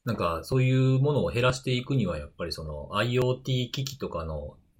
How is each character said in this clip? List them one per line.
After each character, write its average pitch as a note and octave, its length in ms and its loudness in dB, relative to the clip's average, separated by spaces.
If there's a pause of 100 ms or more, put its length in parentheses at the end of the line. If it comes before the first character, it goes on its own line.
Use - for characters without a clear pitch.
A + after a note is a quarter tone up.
な A#2 100 -2
ん - 20 -6
か、 E2+ 260 -2
そ - 140 -2
う C3 80 4
い B2+ 80 4
う C3 260 4
も D3 140 4
の C3+ 120 2
を E3 40 2
減 A#2+ 160 0
ら B2+ 80 6
し - 100 -6
て C3 100 -2
い B2 120 0
く C#3 100 0
に A2 120 2
は、 D#2+ 120 -2
や C#2+ 80 -10
っ - 100 -18
ぱ F2+ 80 -6
り E2 80 -4
そ E2 120 -10
の、 D2 320 -10
ア G#2+ 80 4
イ A#2+ 160 2
オ - 20 4
ー B2+ 140 2
テ C3 160 -4
ィ B2 160 0
ー - 20 -20
機 C3+ 140 -4
器 - 120 -8
と - 140 -6
か E2 140 -6
の D2+ 320 -8 (240)